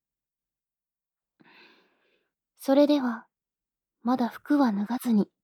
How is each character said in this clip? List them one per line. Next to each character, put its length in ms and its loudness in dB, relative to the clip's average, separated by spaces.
そ 160 -2
れ 120 6
で 140 2
は、 260 -6
ま 140 -2
だ 120 -2
服 300 -4
は 140 2
脱 120 -4
が 140 -6
ず 140 -4
に、 160 2